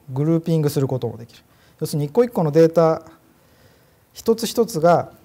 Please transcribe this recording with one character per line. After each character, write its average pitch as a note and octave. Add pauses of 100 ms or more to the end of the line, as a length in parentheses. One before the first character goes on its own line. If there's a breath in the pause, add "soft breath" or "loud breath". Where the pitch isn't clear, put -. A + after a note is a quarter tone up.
(100)
グ C3+
ル E3
ー -
ピ E3
ン D#3
グ D3
す D3
る C3+
こ C3
と A#2+
も A2
で A#2
き -
る。 - (380 soft breath)
要 D#3
す -
る D3
に D3
一 C#3+
個 A#3+
一 B3
個 G3+
の C#3+
デ D#3+
ー E3
タ、 D#3+ (1080 soft breath)
一 -
つ A3+
一 A#3
つ -
が D#3 (140)